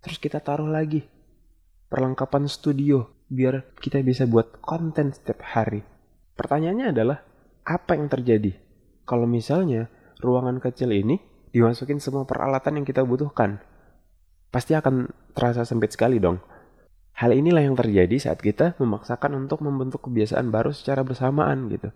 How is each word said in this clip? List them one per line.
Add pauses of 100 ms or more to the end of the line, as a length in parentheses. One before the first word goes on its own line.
Terus
kita
taruh
lagi (840)
perlengkapan
studio, (180)
biar
kita
bisa
buat
konten
setiap
hari. (560)
Pertanyaannya
adalah, (480)
apa
yang
terjadi (480)
kalau
misalnya (320)
ruangan
kecil
ini (320)
dimasukin
semua
peralatan
yang
kita
butuhkan? (960)
Pasti
akan (240)
terasa
sempit
sekali
dong. (800)
Hal
inilah
yang
terjadi
saat
kita
memaksakan
untuk
membentuk
kebiasaan
baru
secara
bersamaan
gitu.